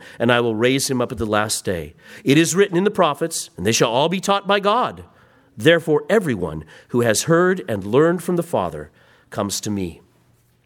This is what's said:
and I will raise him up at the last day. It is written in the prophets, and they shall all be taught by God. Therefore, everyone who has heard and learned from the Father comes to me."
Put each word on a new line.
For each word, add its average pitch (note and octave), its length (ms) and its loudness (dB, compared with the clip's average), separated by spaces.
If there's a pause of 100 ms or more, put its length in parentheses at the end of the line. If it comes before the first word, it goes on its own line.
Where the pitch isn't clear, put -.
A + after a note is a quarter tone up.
(180)
and A#2 140 2
I A#2+ 80 4
will A#2+ 160 0
raise C3 340 0
him B2+ 120 -2
up A#2 100 -4
at A#2 60 -10
the A2+ 80 -4
last G#2+ 400 -2
day. E2 280 -6 (300)
It - 140 4
is D#3+ 180 2
written F#3+ 220 2
in F#3+ 80 2
the G#3 60 0
prophets, E3 680 -2
and F2+ 80 -6
they A2+ 80 2
shall A#2+ 180 2
all C#3 180 2
be F#3 120 -4
taught G3 260 -2
by G3+ 140 2
God. F#3 420 -2 (540)
Therefore, D3+ 520 2
everyone F#2+ 540 -2 (260)
who A#2+ 120 0
has A2 220 2
heard F3+ 440 2
and G2+ 160 -4
learned D#3+ 400 2
from F3+ 140 -2
the E3+ 60 -2
Father E2 460 -4 (420)
comes G2+ 280 -4
to - 100 -8
me." F#2+ 300 -6 (680)